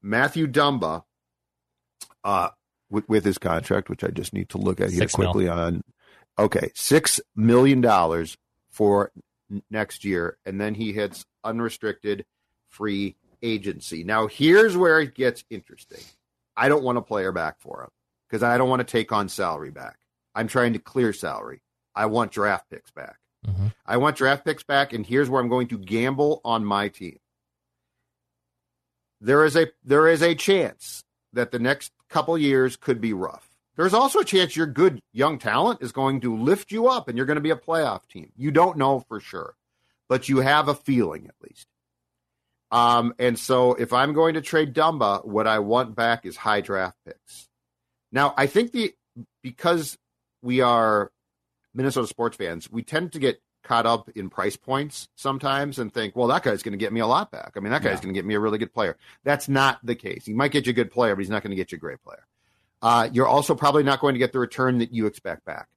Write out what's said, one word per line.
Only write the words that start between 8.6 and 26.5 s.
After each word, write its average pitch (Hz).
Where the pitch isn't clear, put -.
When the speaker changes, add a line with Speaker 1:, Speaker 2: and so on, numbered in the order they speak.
Speaker 1:
for 101
n-, 101
next 107
year, 87
and 98
then 107
he 107
hits 104
unrestricted 107
free 101
agency. 95
Now, 110
here's 185
where 165
it 139
gets 127
interesting. -
I 120
don't 143
want 123
a 113
player 95
back 80
for -
him 64
'cause 113
I 120
don't 123
wanna 127
take 113
on 104
salary 78
back. 67
I'm 110
trying 120
to 104
clear 120
salary. 64
I 107
want 110
draft 101
picks -
back. -
Speaker 2:
Mm-hmm. 98
Speaker 1:
I 113
want 143
draft 135
picks 151
back, 139
and 110
here's 131
where 131
I'm 123
going 123
to 117
gamble 131
on 113